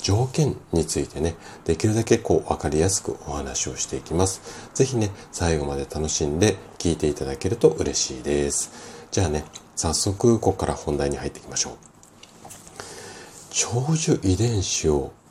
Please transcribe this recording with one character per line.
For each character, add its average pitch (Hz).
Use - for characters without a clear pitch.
条 110
件 135
に 82
つ -
い 69
て -
ね、 80
で -
き -
る 107
だ 113
け 117
こ 82
う -
分 -
か 80
り 76
や 87
す -
く -
お 73
話 69
を 65
し -
て 69
い 69
き -
ま 92
す。 -
ぜ 135
ひ 127
ね、 107
最 82
後 73
ま 69
で 69
楽 78
し -
ん 73
で 101
聞 85
い 78
て -
い 73
た -
だ 69
け -
る -
と 78
嬉 73
し 65
い -
で 71
す。 -
じ 104
ゃ 92
あ -
ね、 76
早 -
速 107
こ -
こ -
か -
ら 73
本 71
題 71
に 69
入 69
っ -
て -
い -
き -
ま -
し -
ょ -
う。 -
長 135
寿 -
遺 95
伝 110
子 -
を 69